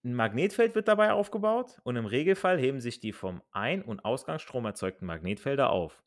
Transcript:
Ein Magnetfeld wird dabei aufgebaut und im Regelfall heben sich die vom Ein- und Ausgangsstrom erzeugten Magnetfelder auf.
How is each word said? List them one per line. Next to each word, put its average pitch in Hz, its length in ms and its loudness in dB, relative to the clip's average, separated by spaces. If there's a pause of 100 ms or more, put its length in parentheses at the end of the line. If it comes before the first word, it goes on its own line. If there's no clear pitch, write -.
Ein 123 100 -4
Magnetfeld 139 600 2
wird 220 120 0
dabei 214 260 6
aufgebaut 214 680 0
und 123 140 -2
im 113 80 -2
Regelfall 170 540 2
heben 135 200 2
sich 120 220 -6
die 107 120 -4
vom 92 300 -8 (100)
Ein- 139 300 -2
und 107 220 -10
Ausgangsstrom 131 640 -4
erzeugten 95 400 -4
Magnetfelder 104 640 0
auf. 85 360 -2